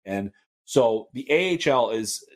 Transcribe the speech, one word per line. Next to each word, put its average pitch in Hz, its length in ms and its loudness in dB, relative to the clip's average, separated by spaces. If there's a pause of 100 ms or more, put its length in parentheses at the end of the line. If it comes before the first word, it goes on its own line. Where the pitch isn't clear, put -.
And 98 280 -6 (340)
so 113 480 2
the 135 160 -10
A 175 220 2
H 170 140 -2
L 127 240 2
is 110 320 -6 (120)